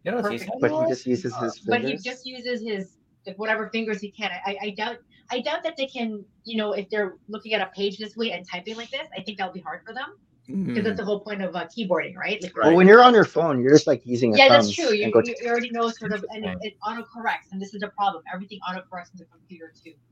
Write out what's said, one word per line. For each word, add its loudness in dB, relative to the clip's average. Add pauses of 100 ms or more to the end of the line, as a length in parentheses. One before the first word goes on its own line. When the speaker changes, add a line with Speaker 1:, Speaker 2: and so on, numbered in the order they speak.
Speaker 1:
You -4
know -2
what -2
he -6
Speaker 2:
Perfect. -10
Speaker 1:
said? -6
Speaker 3:
But 2
he 0
just -6
uses -4
his -8
Speaker 2:
But -2
he -4
Speaker 3:
fingers? -6
Speaker 2:
just -12
uses -8
his, -8 (280)
like, -14
whatever -4
fingers -6
he -12
can. -8 (140)
I, -4
I, -8 (100)
I -6
doubt, -8 (320)
I -6
doubt -6
that -6
they -6
can, -8 (220)
you -12
know, -2
if -6
they're -4 (100)
looking -8
at -2
a -2 (100)
page -4
this -14
way -4
and -12
typing -12
like -16
this, -10 (100)
I -10
think -12
that'll -6
be -14
hard -14
for -16
them. -12 (320)
'Cause -12
Speaker 4:
Mm. -4
Speaker 2:
that's -2
the -6
whole -4
point -10
of, -6
uh, -6
keyboarding, -4
right? -8
Like, -14
Speaker 3:
Well, 4
Speaker 4:
Right. 8
Speaker 3:
when 10
you're 12
on 10
your 8
phone, 0
you're 6
just, 8
like, 2
using 0
your 4
Speaker 2:
Yeah, 10
that's 8
Speaker 3:
thumbs -4
Speaker 2:
true. 2
You, 0
Speaker 3:
and 0
go 6
Speaker 2:
you, -6
you -6
already -2
know -2
sort -8
of, -6 (100)
and -10
it, -6
Speaker 1:
Interesting. -8
Speaker 2:
it -20 (100)
autocorrects, -8
and -10
this -14
is -12
the -8
problem. -4 (100)
Everything -14
autocorrects -12
on -20
the -20
computer -20 (100)
too. -20 (200)